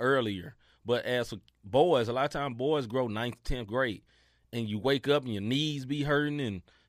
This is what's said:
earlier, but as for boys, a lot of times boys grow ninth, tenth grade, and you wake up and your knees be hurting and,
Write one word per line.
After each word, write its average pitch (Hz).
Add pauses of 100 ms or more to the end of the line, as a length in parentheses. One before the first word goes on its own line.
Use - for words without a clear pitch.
earlier, 113 (280)
but 117
as 123
for 113 (280)
boys, 127
a 117
lot 131
of 147
times 139
boys 139
grow 123
ninth, 113
tenth 123
grade, 117 (500)
and 117
you 104
wake 135
up 143
and 123
your 101
knees 143
be 143
hurting 147
and, 101 (260)